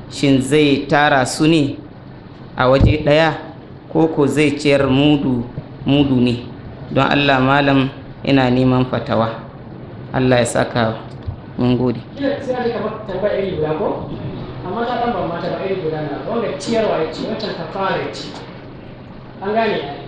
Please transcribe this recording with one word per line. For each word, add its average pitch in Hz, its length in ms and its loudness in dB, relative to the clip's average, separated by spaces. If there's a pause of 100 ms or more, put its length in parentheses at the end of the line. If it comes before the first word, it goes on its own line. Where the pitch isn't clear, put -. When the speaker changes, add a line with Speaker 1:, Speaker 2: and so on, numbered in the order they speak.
(120)
Speaker 1:
Shin 139 300 4
zai 139 460 4
tara 147 380 4
su 156 220 2
ne 151 280 4 (800)
a 127 140 2
waje 139 340 6
ɗaya 156 300 4 (580)
ko 160 160 4
ko 151 200 2
zai 143 320 2
ciyar 139 280 4
mudu, 135 560 4 (440)
mudu 135 340 4
ne? 120 220 2 (480)
Don 135 160 4
Allah 143 320 4
malam, 135 500 4 (340)
ina 135 280 4
neman 127 400 4
fatawa. 113 480 0 (760)
Allah 127 260 4
ya 120 60 4
saka." 120 540 0 (580)
Mun 123 200 2
gode. 120 240 0 (160)
Speaker 2:
Kila 269 240 -2
sai 254 180 -4
a 233 60 -2
ji 233 80 0
kamar 214 320 -6
tambaya 196 320 -2
iri 185 200 -2
guda 156 200 -2
ko? - 320 -4 (560)
Amma 214 240 -4
ta 240 160 -2
ɗan 226 80 0
bambanta 170 400 -4
ba - 120 -4
iri 190 200 -4
guda 156 160 -4
na. 143 240 -6
Wanda 208 320 -2
ciyarwa 214 480 0
ya - 80 -6
ce, - 160 -6
wancan 202 240 -6
kafara 190 480 -4
ya - 80 -6
ce. - 240 -10 (1040)
An 202 160 -2
gane, 214 540 0